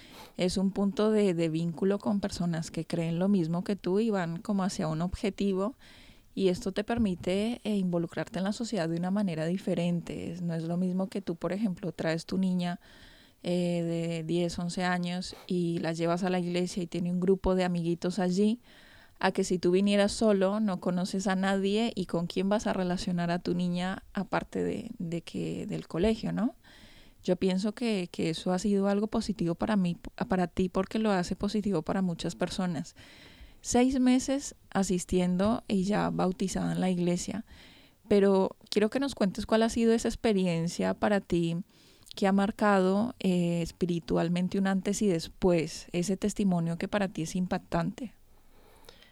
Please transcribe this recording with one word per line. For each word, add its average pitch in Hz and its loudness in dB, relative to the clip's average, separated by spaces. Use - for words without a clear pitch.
es 180 0
un 190 2
punto 202 2
de, 208 4
de 165 2
vínculo 170 0
con 202 0
personas 170 -4
que 160 -6
creen 165 -2
lo 185 2
mismo 175 2
que 208 -2
tú 185 -2
y 226 0
van 170 -2
como 196 0
hacia 185 -2
un 160 -2
objetivo, 196 -2
y 190 2
esto 180 -2
te - -4
permite, 208 -2
eh, 214 -2
involucrarte 175 -2
en 185 -2
la 202 -2
sociedad 208 -4
de 165 -2
una 180 -2
manera 185 -2
diferente. 175 -2
Es, 170 -10
no 170 -4
es 165 -4
lo 170 -4
mismo 185 -2
que 202 -6
tú, 180 -4
por - -4
ejemplo, 190 -4
traes 165 -2
tu 185 -4
niña, 180 0
eh, 175 0
de 165 -2
diez, 170 0
once 175 -4
años 180 -2
y 170 0
la 165 -2
llevas 170 0
a 185 0
la 185 2
iglesia 180 -2
y 170 -6
tiene 175 -4
un 180 0
grupo 185 4
de 185 2
amiguitos 175 -2
allí, 196 2
a 190 2
que 190 0
si 185 0
tú 180 2
vinieras 202 4
solo, 202 2
no 190 0
conoces 190 -2
a 185 2
nadie 196 2
y 180 -4
con 170 -2
quién 185 -2
vas 208 2
a 196 0
relacionar 180 -2
a 175 0
tu 180 -2
niña 180 -2
aparte 180 -2
de, - -4
de 165 -6
que 170 -8
del 160 -8
colegio, 202 0
¿no? 196 -2
Yo 180 2
pienso 190 0
que, 208 -2
que 165 -2
eso 165 -4
ha 180 0
sido 196 2
algo 202 0
positivo 185 -2
para 214 -2
mí, 175 0
para 185 2
ti, 185 -2
porque 196 -2
lo 220 2
hace 185 0
positivo 202 -2
para - -2
muchas 175 -2
personas. 180 -4
Seis 254 4
meses 262 2
asistiendo 185 2
y 190 2
ya 180 2
bautizada 180 0
en 170 -2
la 185 2
iglesia, 180 0
pero 196 6
quiero 214 4
que 262 -2
nos 277 -2
cuentes 202 0
cuál 220 4
ha 226 2
sido 226 4
esa 226 2
experiencia 185 0
para 208 2
ti 170 0
que 202 2
ha 190 4
marcado, 196 4
eh, 175 2
espiritualmente 175 0
un 196 2
antes 190 0
y 208 2
después, 165 0
ese 175 0
testimonio 175 0
que 196 -4
para 202 0
ti 160 -6
es 165 -4
impactante. 180 -2